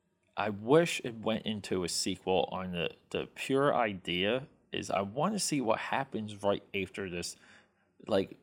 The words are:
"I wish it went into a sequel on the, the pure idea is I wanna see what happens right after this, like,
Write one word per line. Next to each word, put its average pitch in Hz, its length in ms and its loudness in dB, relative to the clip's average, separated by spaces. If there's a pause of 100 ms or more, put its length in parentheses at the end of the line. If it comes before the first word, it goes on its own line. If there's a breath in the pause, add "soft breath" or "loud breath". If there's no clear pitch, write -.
(360)
"I 101 140 0
wish 120 540 4
it 117 120 -6
went 110 300 -2
into 98 380 -2
a 85 60 -2
sequel 92 640 0
on 92 220 -4
the, 85 160 0 (200)
the 78 240 -2
pure 139 420 2
idea 104 720 0 (260)
is 92 180 -6
I 95 100 2
wanna 147 380 0
see 147 220 0
what 107 180 2
happens 107 640 -4
right 101 200 2 (120)
after 95 340 -4
this, 87 260 -6 (720 soft breath)
like, 98 360 0